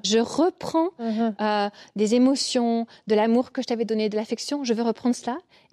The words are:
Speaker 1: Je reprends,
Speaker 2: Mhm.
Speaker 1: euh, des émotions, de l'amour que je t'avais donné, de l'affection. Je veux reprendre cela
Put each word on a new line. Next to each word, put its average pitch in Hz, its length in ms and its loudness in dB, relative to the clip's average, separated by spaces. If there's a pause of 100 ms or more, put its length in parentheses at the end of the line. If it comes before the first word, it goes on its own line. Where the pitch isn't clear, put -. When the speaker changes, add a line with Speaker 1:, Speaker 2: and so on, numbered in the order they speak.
Speaker 1:
Je 202 160 2
reprends, 330 680 0 (100)
Speaker 2:
Mhm. 226 420 -2
Speaker 1:
euh, 208 280 0 (260)
des 208 180 2
émotions, 247 720 2 (220)
de 214 80 2
l'amour 226 360 2
que 262 120 -6
je - 40 -10
t'avais 226 180 -2
donné, 214 240 -2
de 202 60 -4
l'affection. 233 480 -6
Je 233 120 0
veux 233 80 -2
reprendre 233 320 0
cela 254 240 -6 (340)